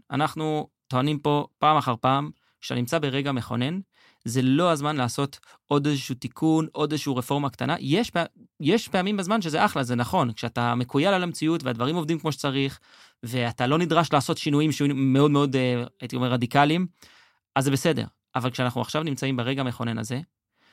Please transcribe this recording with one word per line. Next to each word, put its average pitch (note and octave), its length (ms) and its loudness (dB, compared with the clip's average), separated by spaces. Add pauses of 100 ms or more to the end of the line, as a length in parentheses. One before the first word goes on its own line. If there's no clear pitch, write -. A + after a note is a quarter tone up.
(120)
אנחנו D#3 560 -2 (200)
טוענים C#3 320 0
פה D3 280 0 (100)
פעם D3+ 200 4
אחר C3 240 0
פעם, C#3 300 2 (300)
שאתה - 140 -6
נמצא B2 240 -2
ברגע C#3 320 -2
מכונן, B2+ 480 -4 (460)
זה A#2+ 160 0
לא C#3+ 300 4
הזמן D3+ 240 -2
לעשות C#3 440 -2 (280)
עוד C#3+ 200 2
איזשהו C#3 280 -2
תיקון, D#3+ 560 0
עוד D3+ 200 -2
איזשהו C#3+ 240 -2
רפורמה C#3 340 -2
קטנה. C3 300 -4
יש D#3 300 -2
פע-, E3+ 160 -2 (340)
יש G#3 280 0
פעמים G3 300 -2
בזמן G3 240 -2
שזה D#3+ 240 0
אחלה, D3 180 -2
זה A#2+ 120 -2
נכון, A#2+ 380 0
כשאתה A#2+ 420 -2
מקוייל C#3 380 0
על F#3 100 0
המציאות D#3+ 400 -2
והדברים B2+ 320 -2
עובדים D#3+ 240 -2
כמו D#3 120 -2
שצריך, C#3 480 -2 (440)
ואתה A#2+ 440 -2
לא D3 100 4
נדרש E3 360 2
לעשות D3+ 240 2
שינויים, D3+ 340 2
שינויים C3+ 420 2
מאוד C#3+ 180 6
מאוד, C#3+ 240 2
אה, B2 280 0 (180)
הייתי B2+ 140 -8
אומר, B2 160 0
רדיקליים, C#3+ 560 2 (680)
אז C3+ 80 2
זה C#3 80 2
בסדר. C3+ 340 0 (300)
אבל B2 160 -2
כשאנחנו B2 300 -2
עכשיו D3+ 220 -4
נמצאים C3+ 340 -2
ברגע C3 240 -2
המכונן A#2 360 -4
הזה, A#2+ 240 -6 (520)